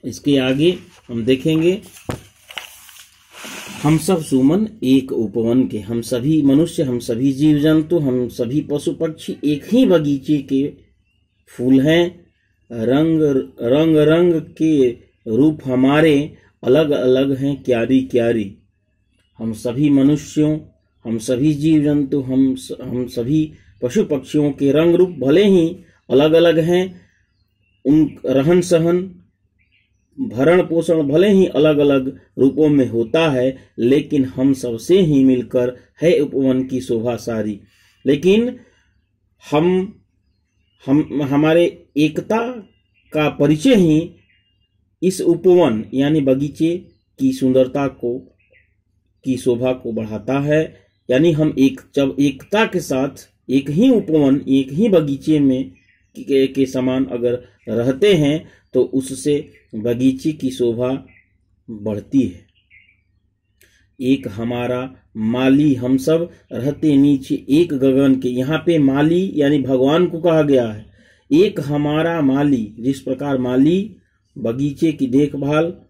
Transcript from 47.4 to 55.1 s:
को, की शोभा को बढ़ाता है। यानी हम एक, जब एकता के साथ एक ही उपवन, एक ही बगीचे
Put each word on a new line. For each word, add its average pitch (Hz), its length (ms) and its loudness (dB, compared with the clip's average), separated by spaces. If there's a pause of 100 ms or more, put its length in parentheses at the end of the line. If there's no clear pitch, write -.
को, 127 400 -8 (960)
की 131 120 -2
शोभा 123 360 -2
को 123 200 -8
बढ़ाता 110 480 -6
है। 151 360 -2 (340)
यानी 156 220 4
हम 151 260 0
एक, 131 220 2 (140)
जब 139 260 -2
एकता 143 440 -2
के 190 160 -4
साथ 139 500 -6 (200)
एक 139 200 0
ही 214 200 2
उपवन, 156 580 2
एक 135 240 0
ही 202 160 0
बगीचे 156 520 0